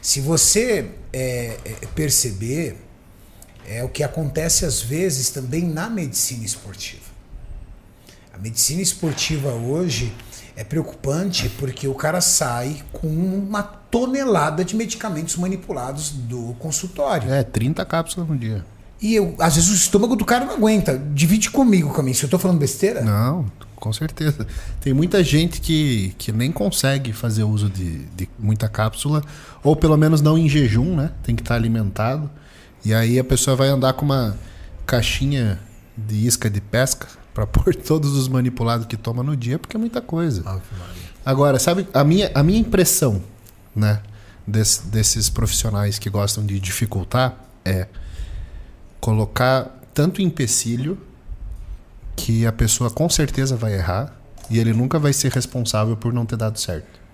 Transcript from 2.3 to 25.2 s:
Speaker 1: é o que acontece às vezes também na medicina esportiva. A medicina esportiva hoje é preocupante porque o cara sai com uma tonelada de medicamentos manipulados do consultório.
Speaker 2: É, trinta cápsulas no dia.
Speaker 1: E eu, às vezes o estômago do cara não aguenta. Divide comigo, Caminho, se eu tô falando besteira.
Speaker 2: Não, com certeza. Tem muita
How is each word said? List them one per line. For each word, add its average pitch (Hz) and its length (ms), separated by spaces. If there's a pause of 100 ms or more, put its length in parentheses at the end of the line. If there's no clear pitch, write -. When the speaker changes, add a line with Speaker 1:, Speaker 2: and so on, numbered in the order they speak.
Speaker 1:
é 117 180
o 127 40
que - 140
acontece 156 640
às 123 160
vezes 135 500
também 135 340
na 165 240
medicina 135 560
esportiva. - 580 (1300)
A 85 40
medicina 113 440
esportiva 156 680
hoje 120 600 (440)
é 110 80
preocupante 160 840 (100)
porque 139 280
o 135 80
cara 156 260
sai 139 640 (100)
com - 160
uma 190 540
tonelada 220 1000
de 180 100
medicamentos 196 600
manipulados 156 760
do 120 480
consultório. 143 760
Speaker 2:
É, 139 100
trinta 131 420
cápsulas 165 440
no 151 80
dia. 110 280 (360)
Speaker 1:
E 214 140
eu, 190 240
às 165 180
vezes 170 140
o 214 40
estômago 226 420
do 208 80
cara 240 200
não 269 100
aguenta. 214 420 (160)
Divide 165 380
comigo, 190 420
Caminho, 131 220
se - 100
eu 139 40
tô 175 100
falando 180 200
besteira. 196 440
Speaker 2:
Não, 117 420 (300)
com - 180
certeza. 151 540 (340)
Tem 135 140
muita 175 300